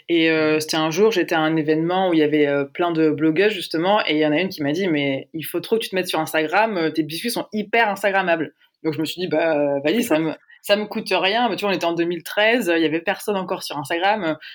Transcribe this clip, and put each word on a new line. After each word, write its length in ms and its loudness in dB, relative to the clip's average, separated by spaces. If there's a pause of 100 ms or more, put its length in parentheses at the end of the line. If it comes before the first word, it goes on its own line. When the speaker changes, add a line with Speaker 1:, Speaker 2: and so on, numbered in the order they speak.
Speaker 1:
Et, 200 4
euh, 260 2
Speaker 2:
Mhm. 60 0
Speaker 1:
c'était 160 -4
un 140 0
jour, 220 4
j'étais 240 0
à 40 2
un 160 2
événement 520 2
où 60 2
il 40 4
y 60 6
avait, 240 4
euh, 160 0
plein 260 -2
de 200 2
blogueuses, 420 2
justement, 560 0
et 60 0
il 40 2
y 80 4
en 60 2
a 80 2
une 80 0
qui 160 -8
m'a 80 0
dit, « 160 -2
Mais 460 -2
il 100 -8
faut 160 -6
trop 160 -2
que 80 -2
tu 60 -10
te 40 -6
mettes 140 -2
sur 100 -2
Instagram, 600 0
euh, 120 0
tes 140 -2
biscuits 260 -6
sont 220 -4
hyper 360 0
Instagrammables. » 680 0 (280)
Donc, 120 -2
je 40 -6
me 60 -2
suis 160 -6
dit, « 80 -4
Bah, 260 0 (300)
vas-y, 180 2
ça 160 0
me, 140 -2 (300)
ça 120 0
me 120 0
coûte 260 -8
rien. » 380 2
Mais 40 -2
tu 100 -6
vois, 60 0
on 60 0
était 80 -4
en 80 0
deux 140 0
mille 180 -4
treize, 500 2
il 80 2
y 40 4
avait 140 -2
personne 360 -4
encore 260 -6
sur 160 -8
Instagram. 580 -2 (180)